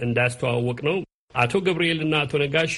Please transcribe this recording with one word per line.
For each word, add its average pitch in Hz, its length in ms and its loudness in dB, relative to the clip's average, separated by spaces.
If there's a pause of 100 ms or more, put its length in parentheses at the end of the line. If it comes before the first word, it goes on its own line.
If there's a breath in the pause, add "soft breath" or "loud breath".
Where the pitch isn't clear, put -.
እንዳስተዋወቅ 120 840 0
ነው 160 140 0 (380)
አቶ 120 240 2
ገብርኤል 170 420 0
እና 156 160 0
አቶ 143 200 -2
ነጋሽ 156 400 0